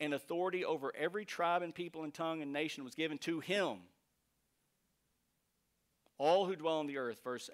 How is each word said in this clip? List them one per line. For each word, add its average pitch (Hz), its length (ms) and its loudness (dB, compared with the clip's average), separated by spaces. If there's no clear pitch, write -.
And 147 140 0
authority 180 500 0
over 139 320 0
every 175 280 -2
tribe 175 380 2
and 170 120 -6
people 170 300 -6
and 151 80 -6
tongue 160 300 -2
and 143 100 -4
nation 147 320 -2
was 123 100 -12
given 156 240 -2
to 165 220 -2
him. 165 380 0
All 175 280 6
who 190 100 0
dwell 160 220 2
on 151 80 0
the 139 120 -4
earth, 120 260 -4
verse 123 300 -4